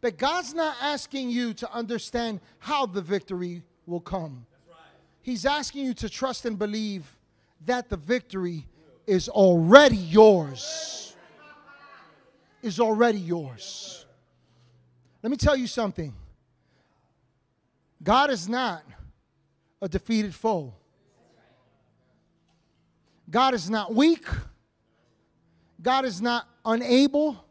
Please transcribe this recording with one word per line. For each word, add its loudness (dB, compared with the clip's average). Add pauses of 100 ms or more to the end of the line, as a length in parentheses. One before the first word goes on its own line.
But -4
God's -4
not -4
asking -6
you -4
to -12
understand -8 (180)
how -4
the -8
victory -6 (220)
will -8
come. -10 (760)
He's -8
asking -4
you -4
to -8
trust -6
and -6
believe -6 (480)
that -4
the -6
victory -6 (400)
is 2
already 8
yours. 4 (1500)
Is -6
already 2
yours. -10 (1160)
Let -4
me -2
tell 2
you -4
something. -6 (1900)
God 2
is -6
not -4 (1000)
a -6
defeated -2
foe. -4 (2500)
God 2
is -6
not -4
weak. 4 (1600)
God 0
is -6
not -2 (160)
unable. 2